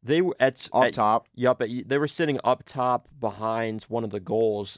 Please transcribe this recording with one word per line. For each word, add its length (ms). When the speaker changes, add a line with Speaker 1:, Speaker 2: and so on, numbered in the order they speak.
Speaker 1:
They 180
were 160
at 360
Speaker 2:
Up 100
Speaker 1:
at, 100
Speaker 2:
top. 400
Speaker 1:
Yup, 280
at, 80
they 100
were 120
sitting 340
up 220
top 420
behind 680
one 200
of 60
the 100
goals, 580